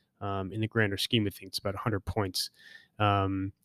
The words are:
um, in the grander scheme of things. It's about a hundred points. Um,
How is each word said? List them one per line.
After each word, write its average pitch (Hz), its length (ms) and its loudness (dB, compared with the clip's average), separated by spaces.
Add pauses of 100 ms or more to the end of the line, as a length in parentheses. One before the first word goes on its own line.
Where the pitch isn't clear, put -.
(200)
um, 98 300 -4
in 104 100 -6
the 110 60 0
grander 104 300 2
scheme 107 320 2
of 95 60 -6
things. 92 160 -16
It's - 80 -8
about 98 180 -4
a - 20 -8
hundred 107 220 -2
points. - 500 -2 (480)
Um, 98 560 2 (100)